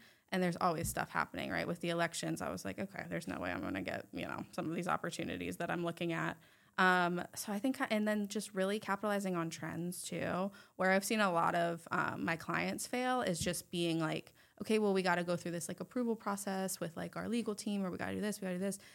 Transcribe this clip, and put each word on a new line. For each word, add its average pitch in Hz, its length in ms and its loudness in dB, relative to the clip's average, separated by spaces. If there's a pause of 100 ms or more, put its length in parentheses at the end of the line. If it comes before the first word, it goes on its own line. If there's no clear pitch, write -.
(320)
And 185 120 2
there's 175 160 2
always 170 300 2
stuff - 200 0
happening, - 420 -2
right? 170 160 0
With 175 120 -2
the 170 100 -2
elections, 165 520 0
I - 80 -2
was 175 160 -4
like, 190 140 -6
"Okay, - 300 -6
there's 180 200 -4
no - 100 -4
way 90 100 -2
I'm 92 120 -2
gonna 95 200 -2
get, - 320 -4
you 85 120 -4
know, - 260 -6
some 165 180 -4
of 165 60 -2
these 180 120 -2
opportunities 170 680 -2
that 170 140 -4
I'm 175 140 -2
looking 170 260 -2
at." 165 260 -2 (400)
Um, 180 460 6 (100)
so - 200 -6
I 208 60 -2
think, 262 200 0 (100)
and 214 180 2
then 214 200 2
just 202 260 -4
really 190 240 2
capitalizing 202 600 0
on 165 120 0
trends 165 540 -4
too, 175 480 -2 (240)
where 185 160 4
I've 196 140 6
seen 214 160 2
a 196 100 4
lot 165 240 4
of, 170 360 0
um, 165 340 0
my 165 100 2
clients 170 500 -2
fail 254 360 0
is 170 180 0
just - 320 -2
being 170 280 2
like, 156 340 -2 (280)
"Okay, 220 180 4
well, 208 140 4
we 190 80 4
gotta 175 220 4
go 175 140 2
through 170 140 -4
this, 170 180 -4
like, 185 100 -6
approval 233 360 -2
process 196 640 -2
with, 165 180 -4
like, 175 180 -6
our 175 140 -4
legal 220 260 0
team, 202 300 -2
or 185 40 -2
we - 80 -4
gotta - 180 -2
do 190 60 -2
this, 208 200 -2
we 196 60 -4
gotta 180 100 -2
do 185 80 -2
this." 196 100 -2 (200)